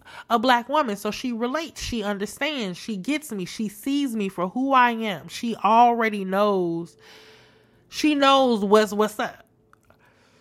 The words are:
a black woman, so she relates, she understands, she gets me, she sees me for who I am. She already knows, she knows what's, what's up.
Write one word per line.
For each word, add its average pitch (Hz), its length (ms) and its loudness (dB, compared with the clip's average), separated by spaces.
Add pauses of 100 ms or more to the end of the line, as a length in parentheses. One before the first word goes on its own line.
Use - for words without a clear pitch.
(320)
a 233 80 2
black 240 300 2
woman, 269 280 0
so 208 160 -6
she 247 200 -6
relates, 247 480 -6
she 220 240 -4
understands, 208 760 -4
she 220 180 -8
gets 269 360 -6
me, 190 120 -6
she 214 240 -6
sees 269 460 -4
me 202 140 -2
for 185 200 -4
who 262 240 -2
I 247 200 6
am. 220 340 -6
She 226 300 -6
already 226 680 4
knows, 185 720 0 (920)
she 302 260 0
knows 269 500 4
what's, 208 280 4
what's 208 260 -2
up. - 260 -8 (960)